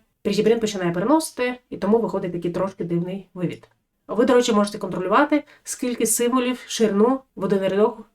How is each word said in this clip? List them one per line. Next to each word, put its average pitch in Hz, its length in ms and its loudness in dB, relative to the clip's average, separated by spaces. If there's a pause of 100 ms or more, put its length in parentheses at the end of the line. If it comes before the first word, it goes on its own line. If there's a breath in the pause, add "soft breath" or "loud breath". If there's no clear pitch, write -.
(240)
Pretty 208 220 0
Print 233 120 4
починає 180 340 -2
переносити, 247 640 0 (160)
і - 60 -10
тому 196 220 2
виходить 190 340 -4
такий 175 180 -4
трошки 185 340 -4
дивний 180 500 -4
вивід. - 340 -8 (400)
Ви, 196 160 2
до 247 100 4
речі, 240 180 4
можете 208 260 0
контролювати, 196 680 0 (200 soft breath)
скільки 240 420 -4
символів, 240 600 0
ширину 220 540 2 (160)
в 190 80 -4
один 196 140 2
рядок 196 460 0 (100)